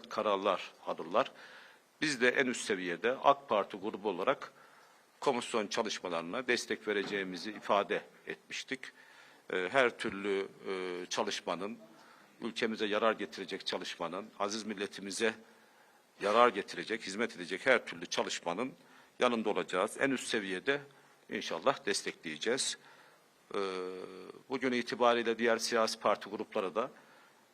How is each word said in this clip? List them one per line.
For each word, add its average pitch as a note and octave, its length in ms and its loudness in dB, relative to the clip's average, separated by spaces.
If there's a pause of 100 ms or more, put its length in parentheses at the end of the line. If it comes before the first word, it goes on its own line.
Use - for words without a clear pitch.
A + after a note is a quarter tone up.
kararlar G2+ 640 0 (140)
alırlar. E2+ 460 0 (680)
Biz C#3+ 200 0
de B2 80 8
en C3 180 4
üst A#2+ 180 -2
seviyede F#2+ 600 0
ak C#3 240 6
Parti G#2 280 2
grubu G2+ 320 -4
olarak F#2 440 0 (680)
komisyon A#2+ 460 0
çalışmalarına G2 800 -2
destek A#2 420 0
vereceğimizi G2 600 -2
ifade G2+ 520 0 (240)
etmiştik. - 540 -10 (720)
Ee, F#2 200 0
her B2 260 4
türlü, G2 500 0 (200)
e, F#2 380 -4
çalışmanın G2+ 720 -4 (640)
ülkemize A2 440 -2
yarar G#2 260 2
getirecek F#2+ 540 -6
çalışmanın, F2+ 600 -6 (120)
aziz G#2 280 -2
milletimize G2+ 680 0 (840)
yarar A2+ 280 8
getirecek, F#2 540 -4
hizmet G2+ 340 -4
edecek F2 300 -4
her B2 200 6
türlü E2 200 -10
çalışmanın G2+ 680 -2 (460)
yanında A#2 320 4
olacağız. G2 500 0
En C#3 100 4
üst B2 180 -2
seviyede G#2 520 0 (500)
inşallah F#2 560 -2
destekleyeceğiz. F#2+ 920 -2 (760)
Ee, - 40 0 (920)
bugün B2+ 240 0
itibariyle A#2 680 4
diğer A2+ 200 4
siyasi A2+ 420 2
parti G2+ 300 2
grupları G2 440 -4
da, A#2+ 160 -2 (640)